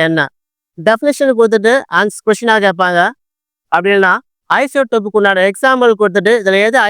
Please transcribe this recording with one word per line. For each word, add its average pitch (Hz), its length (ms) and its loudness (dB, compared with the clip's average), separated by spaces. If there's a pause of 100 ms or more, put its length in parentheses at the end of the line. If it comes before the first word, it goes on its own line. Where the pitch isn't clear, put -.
என்ன? 160 200 0 (640)
டெஃபினிஷன் 269 540 0
கொடுத்துட்டு 220 320 0 (260)
ஆன்சர் 208 280 -6
கொஸ்டினா 220 380 0
கேட்பாங்க. 180 320 0 (760)
அப்படி 190 240 0
இல்லைன்னா 190 160 2 (480)
ஐசோடோப்புக்கு 233 600 -2
உண்டான 190 300 2
எக்ஸாம்பிள் 247 500 2
கொடுத்துட்டு 202 380 0
இதுல 196 300 0
எது 240 200 0